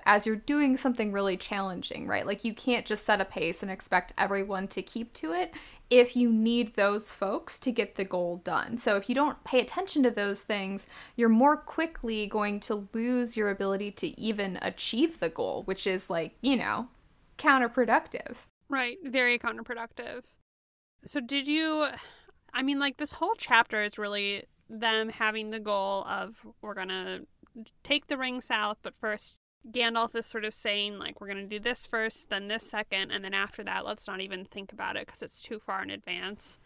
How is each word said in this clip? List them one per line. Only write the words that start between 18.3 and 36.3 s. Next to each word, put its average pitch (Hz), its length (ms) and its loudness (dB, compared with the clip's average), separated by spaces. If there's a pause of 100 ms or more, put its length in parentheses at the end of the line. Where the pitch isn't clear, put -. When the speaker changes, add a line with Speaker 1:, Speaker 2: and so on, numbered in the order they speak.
Speaker 2:
Right. 254 340 -2
Very 247 360 4
counterproductive. 233 840 -8 (800)
So - 140 -4
did 269 280 -2
you, 311 400 2 (680)
I 254 80 0
mean, 277 160 2
like, 277 200 0
this 294 160 -6
whole 381 220 2
chapter 226 460 4
is 208 160 -2
really 202 460 -2 (240)
them 220 420 0
having 214 420 -2
the 220 80 -6
goal 196 460 0
of, 196 380 -6 (160)
"We're 208 140 -10
gonna 185 540 -6 (560)
take 285 240 0
the 277 100 -2
ring 254 240 -4
south, 214 400 0
but - 140 -10
first," 214 400 -6 (340)
Gandalf 233 460 2
is 226 100 -4
sort 214 180 -8
of 220 120 -4
saying, 208 420 -2
like, - 240 -10
"We're 202 60 -14
gonna 196 160 -6
do 208 160 -8
this 240 260 -2
first, 220 440 -4
then 202 180 -4
this 220 200 -4
second, 202 440 -2
and 196 120 -4
then 190 120 -4
after 202 280 -2
that, 190 220 -4
let's - 220 -8
not 190 140 -6
even 190 220 -8
think 196 300 -14
about 190 240 -4
it - 100 -8
'cause - 140 -16
it's - 180 -14
too 220 200 -10
far 190 240 -6
in 196 80 -10
advance." 190 760 -10